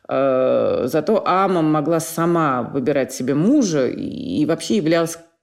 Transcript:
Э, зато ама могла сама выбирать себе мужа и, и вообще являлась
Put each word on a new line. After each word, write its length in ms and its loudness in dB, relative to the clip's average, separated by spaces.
Э, 800 0
зато 380 0
ама 360 2
могла 380 2
сама 640 0
выбирать 500 -2
себе 220 -2
мужа 520 2
и, 540 -4
и 60 2
вообще 300 -2
являлась 420 0